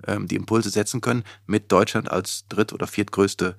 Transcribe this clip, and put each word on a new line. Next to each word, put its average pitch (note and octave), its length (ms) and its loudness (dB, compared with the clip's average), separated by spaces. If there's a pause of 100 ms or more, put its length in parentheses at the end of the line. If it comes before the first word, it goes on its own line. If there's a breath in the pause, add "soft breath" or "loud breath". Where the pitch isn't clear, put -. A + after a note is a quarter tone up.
ähm, G2+ 200 -2
die G2+ 100 -2
Impulse A2 320 0
setzen G#2+ 320 -2
können, A#2+ 220 0 (220 loud breath)
mit G#2 280 0
Deutschland G#2 360 4
als - 380 -4
dritt- G#2 240 0
oder - 160 -6
viertgrößte G2 720 0